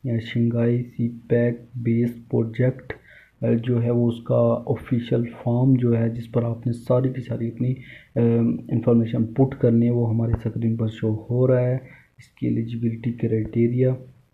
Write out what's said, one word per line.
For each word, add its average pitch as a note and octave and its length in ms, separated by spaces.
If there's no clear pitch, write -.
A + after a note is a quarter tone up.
ये A#2 140
Shanghai A#2 640
सी A#2+ 240
पैक A#2+ 680
बेस A#2 520
project, A#2+ 640
अ, A#2 100
जो A#2 260
है A#2+ 120
वो A#2+ 160
उसका A#2+ 380
official A#2 800
form B2 520
जो A#2+ 160
है A2+ 200
जिस - 140
पर A#2+ 160
आपने A#2 300
सारी B2+ 400
की B2+ 80
सारी A#2 280
अपनी, B2+ 280
अ, A#2+ 40
information A#2 520
put C3+ 280
करनी A#2 320
है A#2+ 60
वो A#2+ 140
हमारी A2+ 280
screen A2+ 440
पर A2+ 100
शो A2 260
हो A#2+ 320
रहा B2+ 140
है। B2+ 440
इसकी - 280
eligibility A#2 640
criteria A#2 880